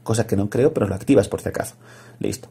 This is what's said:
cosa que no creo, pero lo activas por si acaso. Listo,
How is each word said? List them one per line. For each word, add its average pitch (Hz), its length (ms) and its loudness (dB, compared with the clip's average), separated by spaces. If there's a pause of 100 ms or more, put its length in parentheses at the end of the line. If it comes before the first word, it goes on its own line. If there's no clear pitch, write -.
cosa 113 240 0
que 101 100 0
no 101 120 0
creo, 135 240 2
pero 107 160 0
lo 95 60 -2
activas 113 340 4
por - 140 -6
si - 80 -4
acaso. - 240 -6 (440)
Listo, - 320 -6